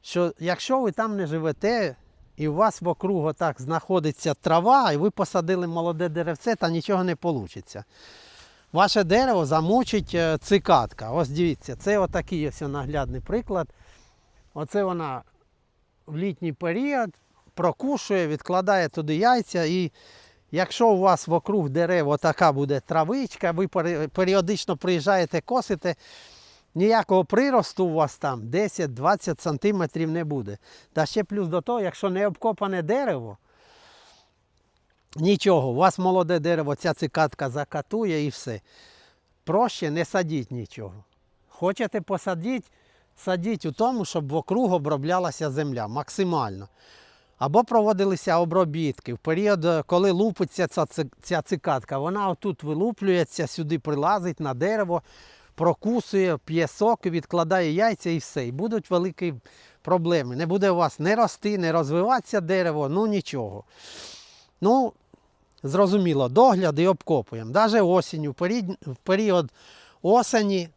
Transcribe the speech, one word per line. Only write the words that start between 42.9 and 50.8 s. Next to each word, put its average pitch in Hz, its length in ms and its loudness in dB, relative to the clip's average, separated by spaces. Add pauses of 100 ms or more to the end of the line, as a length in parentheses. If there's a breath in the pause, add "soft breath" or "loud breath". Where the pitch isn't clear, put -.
садіть 185 500 -4
у 151 60 -4
тому, 226 320 0
щоб 151 240 -4
вокруг 185 440 0
оброблялася 151 800 -2
земля 127 380 -4
максимально. 127 800 -2 (720 soft breath)
Або 151 260 4
проводилися 196 760 2
обробітки. 165 760 0
В - 40 -10
період, 180 460 0
е, 165 220 2
коли 185 240 4
лупиться 185 560 0
ця 156 200 -2